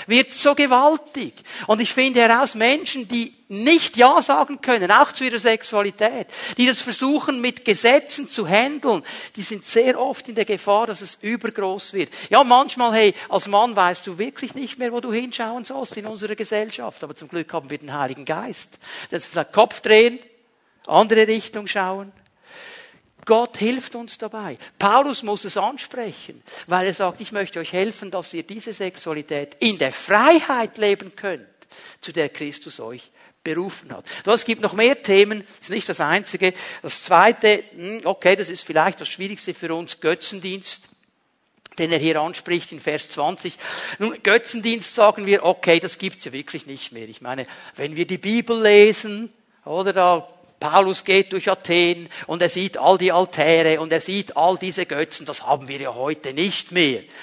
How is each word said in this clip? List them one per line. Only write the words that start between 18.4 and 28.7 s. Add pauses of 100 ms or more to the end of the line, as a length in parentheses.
Das
ist
vielleicht
Kopf
drehen, (680)
andere
Richtung
schauen. (1160)
Gott
hilft
uns
dabei. (180)
Paulus
muss
es
ansprechen, (240)
weil
er
sagt,
„Ich
möchte
euch
helfen,
dass
ihr
diese